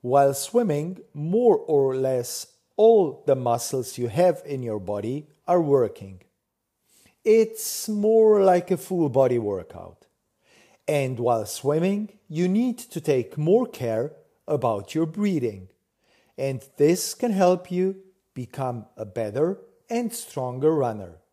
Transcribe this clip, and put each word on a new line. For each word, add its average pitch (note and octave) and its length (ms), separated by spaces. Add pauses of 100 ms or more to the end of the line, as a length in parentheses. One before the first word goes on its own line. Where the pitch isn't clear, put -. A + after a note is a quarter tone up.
While C#3 320
swimming, F3+ 680 (120)
more F#3 420
or C#3 400
less C3 520 (300)
all G#3+ 500
the C#3 80
muscles A#2+ 640
you A#2+ 80
have D#3+ 360
in C#3 200
your A2 160
body G#2 480 (200)
are F3 140
working. A2 600 (1000)
It's A3 640
more G#3+ 540
like F3+ 300
a F3 60
full E3+ 320
body B2+ 280
workout. F2+ 720 (800)
And C3+ 320
while A#2 260
swimming, F3+ 720 (100)
you E3+ 200
need A3+ 300
to - 240
take C3+ 360
more F#3+ 280
care A#2+ 480 (340)
about A#2 460
your D#3+ 140
breathing. C#3 600 (680)
And C3+ 240 (160)
this E3 380
can A#3+ 160
help F3+ 400
you F#3+ 320 (320)
become B2 500 (120)
a G#2+ 80
better A#2 520 (320)
and A#3 240
stronger C3 640
runner. G#2 440 (140)